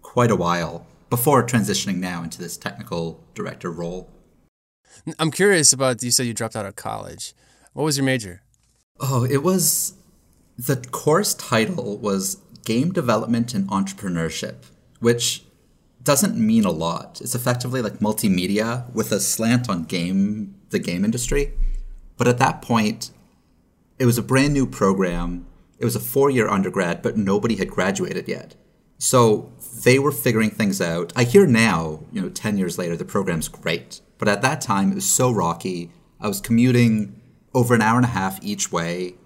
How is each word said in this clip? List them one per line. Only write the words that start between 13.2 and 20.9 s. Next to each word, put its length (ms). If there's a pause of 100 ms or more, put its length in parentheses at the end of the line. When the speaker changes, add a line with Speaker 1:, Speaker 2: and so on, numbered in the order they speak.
Speaker 1:
and 160
Entrepreneurship, 960 (340)
which 460 (580)
doesn't 320
mean 300
a 60
lot. 500
It's 120
effectively, 480
like, 180
multimedia 920
with 180
a 80
slant 500
on 160
game, 680 (140)
the 100
game 260